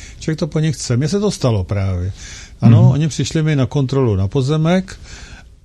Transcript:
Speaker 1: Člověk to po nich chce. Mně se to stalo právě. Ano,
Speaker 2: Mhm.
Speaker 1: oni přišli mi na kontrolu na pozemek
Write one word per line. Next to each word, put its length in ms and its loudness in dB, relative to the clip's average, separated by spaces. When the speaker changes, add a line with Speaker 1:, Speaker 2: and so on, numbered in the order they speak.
Speaker 1:
Člověk 200 -6
to 80 -2
po 120 -4
nich 160 0
chce. 220 -2
Mně 100 0
se 120 0
to 120 2
stalo 320 0
právě. 480 -2
Ano, 220 6
Speaker 2:
Mhm. 80 8
Speaker 1:
oni 160 0
přišli 360 -2
mi 120 2
na 100 2
kontrolu 500 0
na 120 0
pozemek 680 0